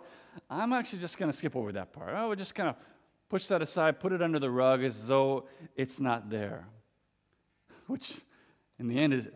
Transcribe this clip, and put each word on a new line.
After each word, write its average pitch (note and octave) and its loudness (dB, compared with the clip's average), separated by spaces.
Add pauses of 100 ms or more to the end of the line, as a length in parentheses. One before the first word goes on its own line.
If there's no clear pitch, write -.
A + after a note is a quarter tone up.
(480)
I'm G#3+ -2
actually A#3 -4
just F3 -8
gonna D#3 0
skip D3 -4
over A2 -2
that F#2+ -6
part. A#2+ -8
I G#3 -2
would G#3+ -2
just F#3+ -10
kinda E3 -2 (540)
push F#3+ -2
that F3 4
aside, D#3 2
put F#3 0
it F3 0
under E3 2
the C3+ 0
rug B2+ 6
as A2 -2
though C3+ 4 (280)
it's C3 -4
not A#2 0
there," G#2 -4 (1200)
which - -8 (580)
in A#2+ -4
the A#2 0
end D3 4
is, A#2+ 0